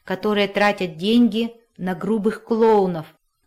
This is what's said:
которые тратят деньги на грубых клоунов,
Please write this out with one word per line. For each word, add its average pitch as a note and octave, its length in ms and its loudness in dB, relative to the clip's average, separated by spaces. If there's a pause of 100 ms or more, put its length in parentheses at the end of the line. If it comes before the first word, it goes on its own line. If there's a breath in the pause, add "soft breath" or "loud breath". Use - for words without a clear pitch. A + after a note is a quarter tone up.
которые G3+ 420 -2
тратят G3+ 480 -2
деньги A3+ 580 2 (220)
на F#3 200 -6
грубых G3+ 480 -4
клоунов, G#3 640 2 (400)